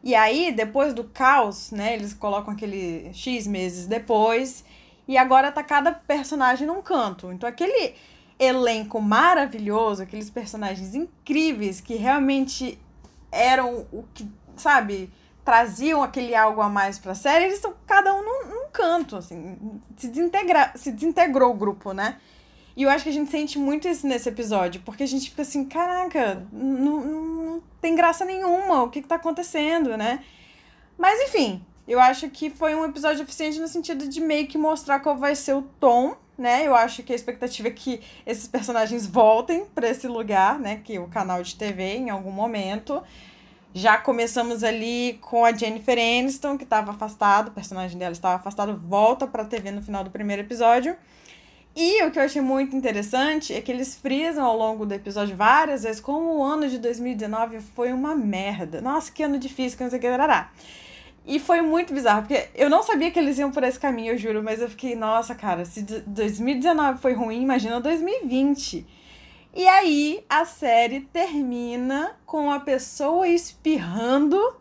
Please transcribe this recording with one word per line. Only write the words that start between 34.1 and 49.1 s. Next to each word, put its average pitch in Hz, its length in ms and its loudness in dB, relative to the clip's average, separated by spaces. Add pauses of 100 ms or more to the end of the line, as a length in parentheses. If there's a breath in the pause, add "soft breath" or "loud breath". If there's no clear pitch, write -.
meio 302 260 0
que 311 100 -8
mostrar 302 420 0
qual 285 180 -2
vai 285 180 0
ser 277 200 -2
o 277 80 -4
tom, 262 520 4 (220)
né? 254 300 2
Eu 269 80 6
acho 233 260 4
que 262 100 -10
a 240 40 -2
expectativa 240 540 -6
é - 20 -4
que - 300 -8 (220 loud breath)
esses 220 240 -8
personagens 226 600 -2
voltem 233 580 4
pra 233 240 -2
esse 254 180 -4
lugar, 220 520 2
né? 214 240 -6
Que 202 160 -8
o 175 80 -10
canal 180 340 -4
de 180 140 -12
T 208 180 -6
V, 185 100 -6
em 220 280 -4
algum 190 200 -8
momento. 214 720 -6 (720 loud breath)
Já 214 280 4
começamos 233 640 0
ali 233 580 -2
com 233 240 2
a 233 80 8
Jennifer 220 420 -2
Aniston, 254 640 0
que - 80 -10
tava 214 240 0
afastada, 208 600 2
o - 20 -20
personagem 185 460 -8
dela 175 140 -4
estava 180 220 0
afastado, 202 400 -6
volta 202 520 2